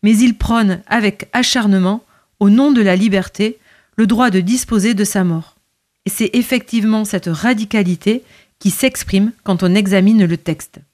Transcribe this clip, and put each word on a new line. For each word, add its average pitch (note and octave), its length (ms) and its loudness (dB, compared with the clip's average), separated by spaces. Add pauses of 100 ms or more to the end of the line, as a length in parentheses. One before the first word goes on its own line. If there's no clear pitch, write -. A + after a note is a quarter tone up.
mais G#3+ 140 4
il A#3 200 2
prône G#3 500 0
avec G#3 460 -2
acharnement, G#3 720 0 (360)
au G3+ 100 4
nom C4+ 220 4
de A#3+ 100 2
la F#3+ 140 2
liberté, G3+ 640 -2 (380)
le A3+ 100 2
droit A#3+ 240 2
de F#3+ 100 0
disposer A3 520 -2
de G3+ 120 0
sa G3 200 -2
mort. E3 300 -4 (500)
Et G3 60 -6
c'est - 220 -4
effectivement A3 720 -2
cette G3+ 220 -6
radicalité G#3 960 -2 (360)
qui G3+ 120 -2
s'exprime A3+ 600 -2 (120)
quand F#3 180 -2
on F3+ 120 2
examine G3+ 500 4
le E3+ 120 0
texte. - 440 -10 (140)